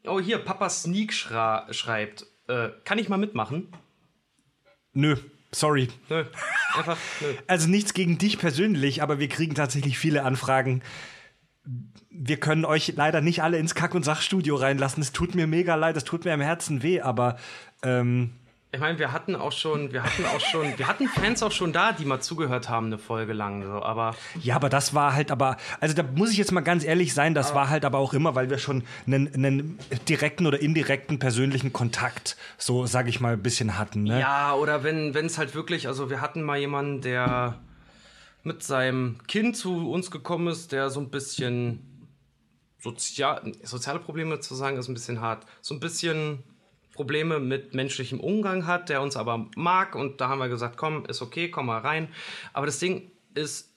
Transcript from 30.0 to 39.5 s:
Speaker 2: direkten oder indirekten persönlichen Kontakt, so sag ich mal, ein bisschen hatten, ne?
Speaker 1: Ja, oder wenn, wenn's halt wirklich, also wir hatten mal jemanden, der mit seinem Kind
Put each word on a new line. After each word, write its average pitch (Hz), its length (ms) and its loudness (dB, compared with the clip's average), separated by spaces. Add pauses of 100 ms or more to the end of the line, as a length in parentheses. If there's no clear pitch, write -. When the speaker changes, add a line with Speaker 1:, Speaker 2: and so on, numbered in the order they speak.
Speaker 2:
direkten 151 380 2
oder 143 140 4
indirekten 147 580 2
persönlichen 131 540 2
Kontakt, - 640 -2 (220)
so 123 280 0
sag 123 220 2
ich 101 120 -2
mal, 117 140 2
ein 104 80 -2
bisschen 110 340 0
hatten, 107 280 -2
ne? 117 160 4
Speaker 1:
Ja, 143 340 2
oder 147 300 2
wenn, 156 300 0
wenn's 156 220 0
halt 143 200 -2
wirklich, 156 320 -4
also 131 220 -4
wir 127 100 -4
hatten 147 220 -4
mal 143 160 0
jemanden, 143 440 -2
der 123 560 0 (840)
mit - 200 -8
seinem 127 640 0
Kind 226 300 0